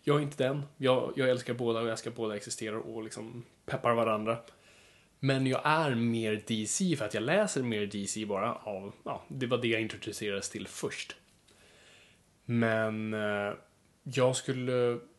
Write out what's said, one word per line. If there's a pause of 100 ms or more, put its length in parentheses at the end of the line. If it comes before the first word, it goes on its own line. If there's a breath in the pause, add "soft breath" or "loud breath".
Jag
är
inte
den. (140)
Jag,
jag
älskar
båda
och
jag
älskar
båda
existerar
och
liksom (220)
peppar
varandra. (840 loud breath)
Men
jag
är
mer
D
C
för
att
jag
läser
mer
D
C
bara
av, (120)
ja,
det
var
det
jag
introducerades
till
först. (1300 loud breath)
Men,
eh, (500)
jag
skulle (200)